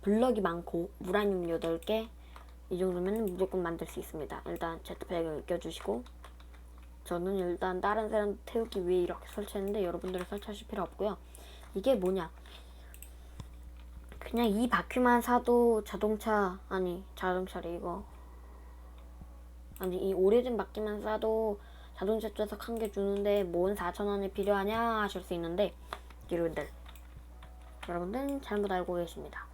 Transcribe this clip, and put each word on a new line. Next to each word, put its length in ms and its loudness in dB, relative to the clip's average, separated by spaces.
블럭이 400 6
많고 480 0
우라늄 500 2
여덟 300 0
개 300 0
이 80 -2
정도면은 500 2
무조건 360 0
만들 240 -2
수 100 -10
있습니다. 500 -6
일단 360 -4
제트팩을 640 -4
껴주시고 580 -4
저는 320 -2
일단 420 0
다른 300 2
사람 360 2
태우기 440 -2
위해 140 6
이렇게 260 -4
설치했는데 560 -2
여러분들은 400 -2
설치하실 420 -8
필요 160 -2
없고요. 340 -2
이게 200 6
뭐냐? 340 2
그냥 280 2
이 200 4
바퀴만 540 6
사도 640 6
자동차, 840 2
아니, 380 -2
자동차래 600 0
이거. 280 -4
아니, 300 0
이 40 2
오래된 440 6
바퀴만 440 -2
사도 600 2
자동차 340 2
좌석 360 -2
한 100 -2
개 140 0
주는데 520 4
뭔 320 4
사천 300 -2
원이 260 0
필요하냐 680 2
하실 220 -2
수 100 -4
있는데 400 2
여러분들, 380 0
여러분들은 540 -2
잘못 280 0
알고 240 0
계십니다. 580 -6